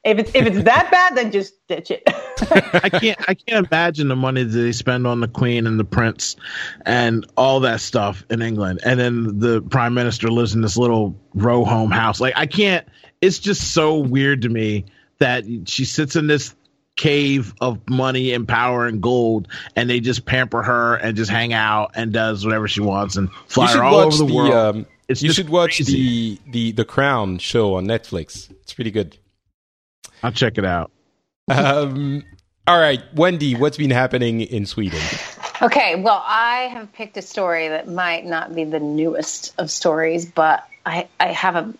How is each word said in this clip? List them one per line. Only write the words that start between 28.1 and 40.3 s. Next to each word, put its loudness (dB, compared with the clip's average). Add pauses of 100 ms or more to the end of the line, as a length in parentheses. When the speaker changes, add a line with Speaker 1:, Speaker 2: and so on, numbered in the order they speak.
Speaker 3:
It's -20
pretty -6
good. -4 (1040)
Speaker 2:
I'll -4
check 0
it -2
out. -2 (580)
Speaker 3:
Um, 0 (440)
all 6
right, 4 (140)
Wendy, 2
what's 0
been 0
happening 0
in -6
Sweden? -4 (640)
Speaker 4:
Okay, 2
well, 2
I 0
have -16
picked -14
a -10
story -2
that -6
might -4
not -6
be -4
the -6
newest -4
of -6
stories, -2
but 0 (220)